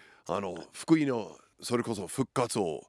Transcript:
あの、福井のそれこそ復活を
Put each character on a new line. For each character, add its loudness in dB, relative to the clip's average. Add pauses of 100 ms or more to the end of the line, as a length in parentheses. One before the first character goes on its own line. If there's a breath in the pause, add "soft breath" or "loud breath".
(260 loud breath)
あ 0
の、 -6 (160)
福 4
井 2
の -2 (240)
そ 0
れ 2
こ -2
そ -6
復 -2
活 2
を 0